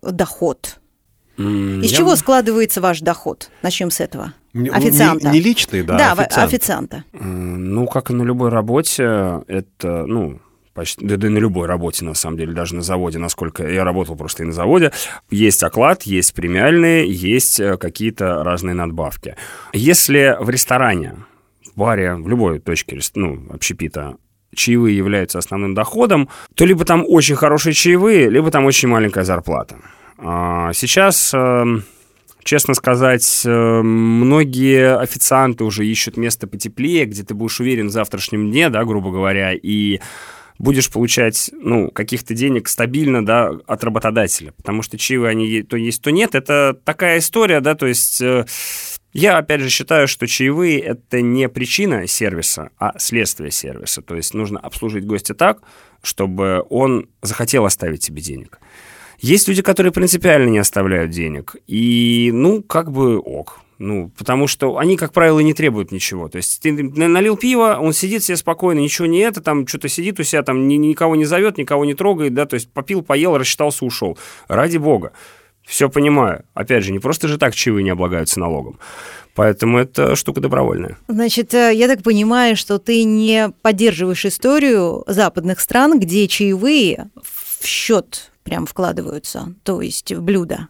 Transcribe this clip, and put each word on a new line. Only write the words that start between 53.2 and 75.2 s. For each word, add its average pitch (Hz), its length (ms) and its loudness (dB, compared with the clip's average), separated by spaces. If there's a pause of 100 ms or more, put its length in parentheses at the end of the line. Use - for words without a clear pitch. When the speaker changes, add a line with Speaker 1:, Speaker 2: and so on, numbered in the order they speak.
Speaker 2:
сервиса. - 500 -8
То 82 140 -14
есть 82 180 -8
нужно 104 280 -6
обслужить 107 460 -8
гостя 104 280 -4
так, 190 260 0 (420)
чтобы 95 680 -2
он 127 380 0 (140)
захотел 113 420 0
оставить 85 400 -2
тебе 78 180 -10
денег. 69 380 -14 (600)
Есть 175 280 2
люди, 190 140 0
которые 185 300 2
принципиально 175 580 4
не 107 80 4
оставляют 95 520 0
денег. 80 460 -8 (100)
И, 120 680 2
ну, 185 280 2
как 165 300 -4
бы 127 260 2
ок. - 420 -12 (180)
Ну, 98 400 -6
потому 131 300 0
что 135 300 -2
они, 175 180 2
как 160 160 -6
правило, 160 280 4
не 151 140 4
требуют 120 380 -2
ничего. 92 360 -8
То 85 100 -12
есть - 240 -6
ты 156 100 0
на-, 147 360 -2
налил 196 280 2
пиво, 226 440 2
он 156 120 0
сидит 190 320 -2
себе 180 120 -2
спокойно, 165 440 -2
ничего 147 260 -2
не 170 140 2
это, 214 200 0
там 147 260 -2
что-то - 220 -8
сидит 180 320 -4
у - 40 -2
себя, 147 180 0
там 131 260 0
ни-, 143 80 4
никого 156 400 2
не 156 80 2
зовет, 185 340 0
никого 143 260 0
не 143 100 0
трогает, 156 400 0
да, 143 120 0
то - 80 -8
есть 117 180 -6
попил, 170 300 -4
поел, 151 360 2
рассчитался, 139 460 -2
ушел. 107 340 -6 (300)
Ради 156 300 0
бога. 143 340 0 (540)